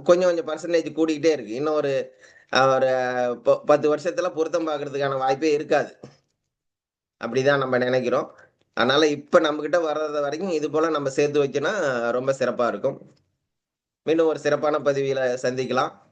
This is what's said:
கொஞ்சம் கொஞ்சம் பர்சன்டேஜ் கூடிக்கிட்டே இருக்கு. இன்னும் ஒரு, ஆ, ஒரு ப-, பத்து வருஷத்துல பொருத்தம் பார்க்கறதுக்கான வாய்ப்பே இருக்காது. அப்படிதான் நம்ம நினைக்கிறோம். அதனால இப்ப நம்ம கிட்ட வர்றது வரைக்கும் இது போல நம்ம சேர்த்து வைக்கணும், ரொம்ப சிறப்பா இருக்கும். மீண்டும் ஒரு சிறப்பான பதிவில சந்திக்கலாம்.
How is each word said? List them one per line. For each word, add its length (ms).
கொஞ்சம் 320
கொஞ்சம் 120
பர்சன்டேஜ் 500
கூடிக்கிட்டே 340
இருக்கு. 180
இன்னும் 240
ஒரு, 400
ஆ, 220
ஒரு 120
ப-, 220
பத்து 300
வருஷத்துல 380
பொருத்தம் 340
பார்க்கறதுக்கான 500
வாய்ப்பே 340
இருக்காது. 460
அப்படிதான் 320
நம்ம 200
நினைக்கிறோம். 580
அதனால 340
இப்ப 320
நம்ம 220
கிட்ட 320
வர்றது 280
வரைக்கும் 300
இது 180
போல 200
நம்ம 200
சேர்த்து 340
வைக்கணும், 680
ரொம்ப 280
சிறப்பா 280
இருக்கும். 440
மீண்டும் 240
ஒரு 120
சிறப்பான 380
பதிவில 640
சந்திக்கலாம். 500